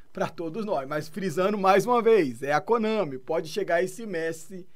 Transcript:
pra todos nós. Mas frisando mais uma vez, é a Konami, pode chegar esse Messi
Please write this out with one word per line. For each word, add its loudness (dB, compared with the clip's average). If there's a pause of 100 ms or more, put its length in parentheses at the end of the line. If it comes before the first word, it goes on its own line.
(140)
pra -2
todos -6
nós. -2
Mas -4
frisando 0
mais 6
uma 4
vez, 4
é 0
a 2
Konami, 0
pode -4
chegar 0
esse -6
Messi -6 (100)